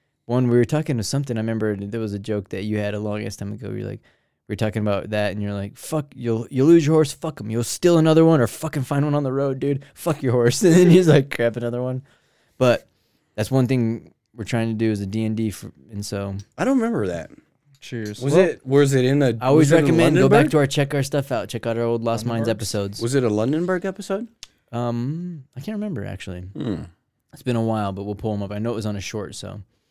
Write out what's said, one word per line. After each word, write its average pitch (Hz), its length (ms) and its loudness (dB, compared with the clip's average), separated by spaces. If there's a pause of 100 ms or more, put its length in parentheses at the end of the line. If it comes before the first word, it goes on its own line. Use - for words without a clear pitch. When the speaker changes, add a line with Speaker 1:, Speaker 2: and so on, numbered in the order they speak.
(260)
Speaker 1:
one 123 240 0
we 120 80 4
were 120 80 4
talking 151 320 -2
to 110 60 -4
something. 135 340 -4
I - 20 -4
remember 110 380 -2
there 101 240 -8
was 107 120 -4
a 101 60 -6
joke 104 300 -6
that 98 140 -6
you 107 140 -4
had 104 160 -4
a 104 60 -6
long 104 260 -6
ass 104 120 -10
time 101 160 -10
ago. 104 180 -12
You're 104 160 -8
like, 104 140 -12 (460)
we - 60 -16
were 101 40 -4
talking 107 240 -2
about 104 300 -2
that, 104 200 -2
and 104 100 -8
you're 101 120 -6
like, 98 240 -8
"Fuck, 151 380 -8
you'll, 117 360 -4
you'll 135 160 4
lose 165 180 8
your 151 100 2
horse. 156 180 2
Fuck - 280 -10
'em. 107 80 -8
You'll 113 140 -2
steal 175 340 2
another 160 280 6
one 160 160 6
or 117 60 4
fucking 147 360 -6
find 143 220 -2
one 147 100 -2
on 147 80 0
the 135 100 -4
road, 135 260 -2
dude. 139 240 -2 (120)
Fuck - 260 -4
your 127 120 0
horse." 120 280 4
<laughs> - 20 4
And 170 120 8
then 180 140 8
he's 180 180 8
like, 143 280 6
"Crap, 117 220 0
another 120 240 -4
one." 127 220 -4 (540)
But 123 280 2 (500)
that's 107 140 -4
one 131 180 2
thing 117 460 -2 (220)
we're 117 80 -12
trying 113 240 -2
to 113 80 -2
do 113 160 0
is 104 80 -2
a 101 80 -4
D 110 160 -4
and 110 140 -2
D 110 140 -2
for, - 200 -16 (180)
and 101 160 -10
so 98 300 -8 (220)
Speaker 2:
I 160 80 -2
don't 269 120 2
remember 220 300 0
that. 85 240 -8 (480)
Speaker 3:
Cheers. 107 420 -10
Speaker 2:
Was 139 140 0
Speaker 1:
Well, 185 80 8
Speaker 2:
it, 156 240 -2
was 139 260 4
it 127 120 4
in 143 180 2
a, 117 180 2
Speaker 1:
I 127 60 -2
always 147 200 6
Speaker 2:
was 143 40 2
it 165 60 8
in 151 80 4
Speaker 1:
recommend 165 320 4
go 190 100 6
back 233 200 6
Speaker 2:
Lundenburg? - 40 -6
Speaker 1:
to 160 60 2
our, 139 100 4
check 143 260 -2
our 143 100 0
stuff 139 280 -4
out. 107 160 -2
Check - 180 -8
out 117 120 -2
our 117 80 -2
old 117 180 -2
Lost 113 220 -2
Minds 113 220 -2
Speaker 3:
Lundenburg? 110 140 0
Speaker 1:
episodes. 101 400 -6
Speaker 2:
Was 120 140 -2
it 131 80 4
a 117 60 2
Lundenburg 156 560 0
episode? 196 420 -6 (440)
Speaker 1:
Um, 131 760 -6 (100)
I 139 60 -12
can't 214 140 -8
remember, 202 300 -6
actually. 95 360 -10
Speaker 2:
Hmm. 101 340 -8 (560)
Speaker 1:
It's - 120 -20
been 127 120 -2
a 117 80 0
while, 107 300 -2
but 98 100 -10
we'll 104 120 -8
pull 107 180 -4
'em 101 100 -4
up. 98 80 -10
I 104 80 -6
know 117 120 -4
it 110 40 -6
was 104 100 -6
on 107 120 -4
a 95 40 -8
short, 92 340 -10
so. 98 260 -14 (300)